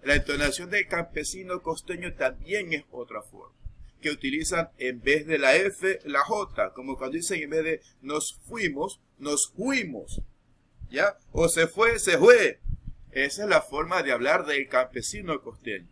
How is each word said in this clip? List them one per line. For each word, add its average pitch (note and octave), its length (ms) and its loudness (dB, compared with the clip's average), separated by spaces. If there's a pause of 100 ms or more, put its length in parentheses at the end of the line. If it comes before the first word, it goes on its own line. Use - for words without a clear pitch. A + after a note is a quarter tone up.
La C#3 120 2
entonación D3 540 0
del G3 180 0
campesino F3+ 720 -6
costeño E3+ 520 -8
también E3 600 -4
es D3 180 -8
otra A#2+ 320 -12
forma, - 320 -20 (460)
que D3+ 100 -2
utilizan D#3 680 -4
en B2+ 240 -6
vez D3 240 2
de D#3+ 140 0
la C3+ 160 6
F, F#3+ 500 0
la C#3+ 160 0
J, F#3+ 520 -2
como B2+ 240 -10
cuando C3 200 -6
dicen E3+ 240 -4
en D3 80 -10
vez D#3+ 140 0
de D#3+ 180 -2 (200)
nos D3 440 -6
fuimos, F#3 540 -4 (180)
nos C#3+ 380 -2
fuimos, D3 680 -4 (680)
¿ya? F#3 280 0 (140)
O E3 180 2
se E3 180 4
fue, A3+ 320 2
se E3+ 180 2
fue. G3 420 8 (520)
Esa C#3 320 -2
es G#3 60 -4
la D#3+ 120 8
forma E3 420 -2
de C#3 80 0
hablar C#3+ 340 2
del C#3+ 220 -2
campesino B2+ 720 -2
costeño. G2+ 500 -12